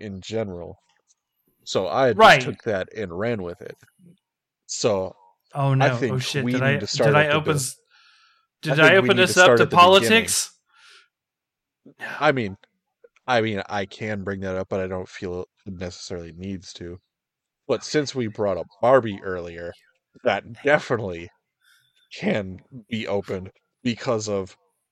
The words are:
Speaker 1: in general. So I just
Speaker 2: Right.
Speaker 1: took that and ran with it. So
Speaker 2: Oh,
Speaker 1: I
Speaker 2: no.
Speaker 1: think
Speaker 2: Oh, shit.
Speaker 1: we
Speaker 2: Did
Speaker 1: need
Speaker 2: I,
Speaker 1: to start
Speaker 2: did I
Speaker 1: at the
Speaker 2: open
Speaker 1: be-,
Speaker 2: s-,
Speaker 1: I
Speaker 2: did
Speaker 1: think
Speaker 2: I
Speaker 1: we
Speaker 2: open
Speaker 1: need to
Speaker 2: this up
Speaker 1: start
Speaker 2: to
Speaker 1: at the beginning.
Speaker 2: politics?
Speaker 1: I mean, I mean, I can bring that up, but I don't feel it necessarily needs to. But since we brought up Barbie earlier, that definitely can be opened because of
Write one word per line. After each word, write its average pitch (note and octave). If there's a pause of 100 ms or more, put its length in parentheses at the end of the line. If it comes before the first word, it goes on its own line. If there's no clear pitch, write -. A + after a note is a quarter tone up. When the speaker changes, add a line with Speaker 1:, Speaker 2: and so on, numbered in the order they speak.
Speaker 1:
in G2
general. F#2 (920)
So F#2+
I B2
just G2+
Speaker 2:
Right. F3+
Speaker 1:
took A2+
that G2 (100)
and F#2
ran G#2+
with E2+
it. - (880)
So F#2+ (380)
Speaker 2:
Oh, C#3
Speaker 1:
I -
Speaker 2:
no. C3
Speaker 1:
think B2
Speaker 2:
Oh, -
shit. C3
Speaker 1:
we B2
Speaker 2:
Did B2+
Speaker 1:
need C3+
Speaker 2:
I, C#3
Speaker 1:
to G#2
start C#3
Speaker 2:
did D3
I D3+
Speaker 1:
at D3
the D3
Speaker 2:
open D#3
Speaker 1:
be-, D3
Speaker 2:
s-, C3
Speaker 1:
I -
Speaker 2:
did -
Speaker 1:
think D#3
Speaker 2:
I D#3
Speaker 1:
we G3
Speaker 2:
open F#3+
Speaker 1:
need G3
to F#3
Speaker 2:
this F3+
up F3+
Speaker 1:
start A#2+
Speaker 2:
to F#3+
Speaker 1:
at -
the -
beginning. F3
Speaker 2:
politics? F#3+ (1700)
Speaker 1:
I D3+
mean, G#2+ (720)
I B2
mean, G#2+
I G2+
can G#2+
bring G2
that F#2+
up, F#2
but G2+
I F#2+
don't F#2
feel F2+
it - (200)
necessarily F2
needs F#2
to. F2 (680)
But A#2+
since D3
we B2
brought G2+
up D#2+ (160)
Barbie A#2
earlier, F2 (520)
that G2+ (200)
definitely G#2+ (840)
can G#2+ (320)
be A2
opened F#2+ (320)
because A2+
of G2 (360)